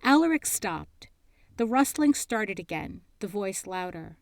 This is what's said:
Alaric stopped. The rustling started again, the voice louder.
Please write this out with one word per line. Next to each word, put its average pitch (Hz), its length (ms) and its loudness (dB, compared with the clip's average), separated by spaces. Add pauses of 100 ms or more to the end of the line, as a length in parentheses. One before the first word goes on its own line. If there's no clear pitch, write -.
Alaric 311 420 4
stopped. - 640 -6 (480)
The 233 80 0
rustling 277 480 4
started 214 440 -2
again, 170 440 -10 (180)
the 214 80 -8
voice 190 400 -6
louder. 180 540 -10